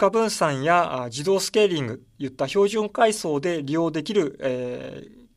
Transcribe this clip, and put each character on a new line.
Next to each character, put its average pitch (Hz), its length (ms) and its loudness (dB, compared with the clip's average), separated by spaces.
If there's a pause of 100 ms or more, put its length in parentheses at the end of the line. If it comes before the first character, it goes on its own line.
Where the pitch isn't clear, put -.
荷 196 80 6
分 220 200 0
散 147 340 0
や、 160 400 2
あ、 - 20 -6
自 123 200 -8
動 190 160 2
ス - 100 -6
ケ 214 140 4
ー - 20 6
リ 170 140 0
ン 123 60 -2
グ 113 100 -6 (200)
と 147 60 -10
い 135 40 -4
っ 123 40 -8
た 135 160 -4
標 202 220 2
準 214 180 -2
階 220 260 2
層 151 280 -2
で 170 220 -2
利 139 100 -6
用 165 180 0
で 156 120 -4
き 220 100 -6
る、 170 260 0
え 127 680 -6
ー、 - 140 -20 (160)